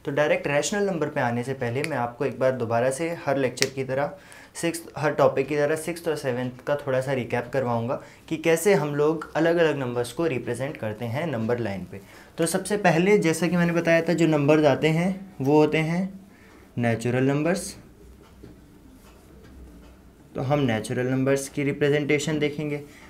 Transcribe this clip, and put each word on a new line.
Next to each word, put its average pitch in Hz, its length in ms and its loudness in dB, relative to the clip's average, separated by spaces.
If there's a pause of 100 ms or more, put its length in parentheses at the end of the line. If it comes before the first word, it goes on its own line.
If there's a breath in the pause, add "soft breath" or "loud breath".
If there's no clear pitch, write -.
तो 147 60 -4
direct 156 360 2
rational 147 380 0
number 165 220 -2
पे 143 140 -4
आने 120 220 -2
से 131 120 -4
पहले 123 280 -4
मैं 151 140 -6
आपको 139 280 -4
एक 120 140 -4
बार 131 140 2
दोबारा 120 380 0
से 165 240 -4 (100)
हर 139 120 0
lecture 123 320 0
की 135 140 -6
तरह 131 340 -4 (380 loud breath)
sixth, 165 280 -4 (140)
हर 143 160 0
topic 135 340 4
की 151 80 -4
तरह 147 200 0
sixth 170 320 -8
और 156 100 0
seventh 127 500 -4
का 147 100 0
थोड़ा 131 240 -2
सा 135 120 -2
recap 120 400 -2
करवाऊँगा 120 480 -2 (280 loud breath)
कि 165 80 -2
कैसे 165 360 4
हम 147 220 0
लोग 151 400 0
अलग-अलग 160 440 2
numbers 120 340 -4
को 165 140 -2
represent 123 500 -4
करते 107 280 -6
हैं 131 220 -4
number 113 320 -2
line 98 320 -6
पे। 98 80 -14 (380 loud breath)
तो 165 80 0
सबसे 190 340 -2
पहले 185 400 4
जैसा 160 280 2
कि 170 100 0
मैंने 170 160 2
बताया 165 280 4
था, 165 120 0
जो 165 140 4
numbers 151 380 4
आते 143 240 4
हैं 170 520 -2
वो 143 180 6
होते 151 200 4
हैं 175 300 0 (680 loud breath)
natural 120 460 0
numbers। 151 520 0 (2500)
तो 120 80 -6
हम 147 180 2
natural 123 460 0
numbers 131 420 0
की 147 140 -4
representation 147 760 0
देखेंगे। 147 420 -4 (280 loud breath)